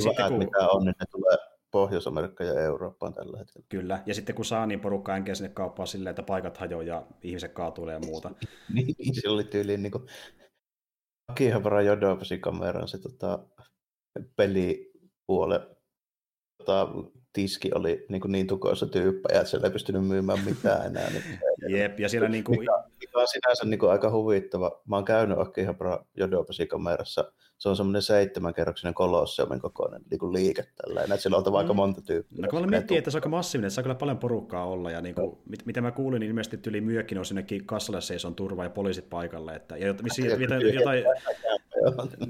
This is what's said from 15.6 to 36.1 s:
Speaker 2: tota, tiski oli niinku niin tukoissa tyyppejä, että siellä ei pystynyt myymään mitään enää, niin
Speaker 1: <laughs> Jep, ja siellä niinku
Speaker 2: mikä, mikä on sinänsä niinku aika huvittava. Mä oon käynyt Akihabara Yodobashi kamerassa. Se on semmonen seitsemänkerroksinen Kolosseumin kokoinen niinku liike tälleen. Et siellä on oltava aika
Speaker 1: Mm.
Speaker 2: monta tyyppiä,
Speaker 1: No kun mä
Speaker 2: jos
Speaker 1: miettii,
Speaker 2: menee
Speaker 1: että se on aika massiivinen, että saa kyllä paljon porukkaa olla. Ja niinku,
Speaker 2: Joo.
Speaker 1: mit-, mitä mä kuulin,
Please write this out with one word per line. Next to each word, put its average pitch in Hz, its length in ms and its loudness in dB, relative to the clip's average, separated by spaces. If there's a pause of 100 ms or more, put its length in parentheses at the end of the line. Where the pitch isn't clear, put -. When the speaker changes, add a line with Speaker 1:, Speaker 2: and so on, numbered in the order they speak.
Speaker 2:
tota, 95 300 2 (440)
tiski 98 420 -2
oli 85 340 0
niinku 98 200 -4
niin 95 180 2
tukoissa 95 400 0
tyyppejä, 95 540 2
että - 100 0
siellä - 160 2
ei 95 60 2
pystynyt 95 340 -2
myymään 95 380 2
mitään 101 420 0
enää, 92 240 -4
niin - 120 -4 (460)
Speaker 1:
<laughs> 98 100 2
Jep, 101 220 0
ja 101 80 2
siellä 113 200 2
niinku 110 220 0
Speaker 2:
mikä, 113 220 2 (280)
mikä - 180 -4
on 123 100 6
sinänsä 117 360 2
niinku 107 220 4
aika 101 240 6
huvittava. 101 760 2
Mä 101 80 2
oon 101 80 0
käynyt 110 340 4
Akihabara 92 680 -2 (140)
Yodobashi 90 480 0
kamerassa. - 680 -2 (260)
Se 101 100 -2
on 98 80 4
semmonen 98 260 2
seitsemänkerroksinen 87 920 2
Kolosseumin 85 680 2
kokoinen - 500 -6
niinku 90 220 -2
liike 92 340 2 (160)
tälleen. - 300 -2
Et 101 80 0
siellä 98 160 2
on - 20 6
oltava 98 200 4
aika 101 140 2
Speaker 1:
Mm. 101 40 2
Speaker 2:
monta 98 260 2
tyyppiä, - 400 -4
Speaker 1:
No - 60 -2
kun 156 120 0
mä 180 40 0
Speaker 2:
jos 196 60 0
Speaker 1:
miettii, 208 240 2
Speaker 2:
menee 160 40 6
Speaker 1:
että 147 120 -2
se 151 60 0
on - 40 0
aika 151 80 -2
massiivinen, 151 380 0
että 98 80 -2
saa 131 80 -2
kyllä 127 120 -2
paljon 131 240 -2
porukkaa 101 480 -2
olla. 90 240 -4
Ja 82 100 -6
niinku, 87 200 -4
Speaker 2:
Joo. - 260 -4
Speaker 1:
mit-, - 200 -12
mitä 120 140 -4
mä 120 100 0
kuulin, 131 300 -2